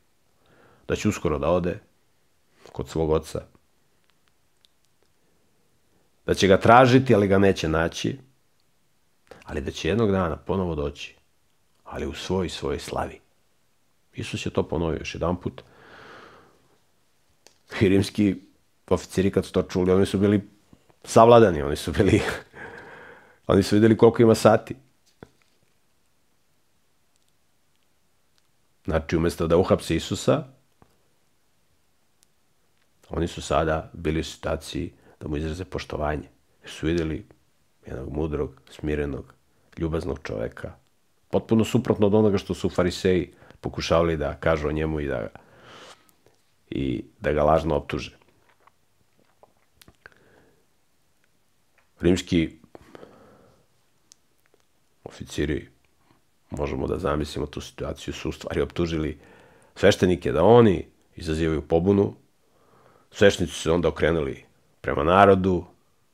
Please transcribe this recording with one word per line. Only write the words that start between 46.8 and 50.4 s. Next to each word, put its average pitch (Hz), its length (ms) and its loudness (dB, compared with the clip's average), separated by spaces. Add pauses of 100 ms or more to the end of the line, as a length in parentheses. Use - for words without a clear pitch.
da 73 140 -2
ga 73 100 0
lažno 78 320 2
optuže. - 420 -8 (3750)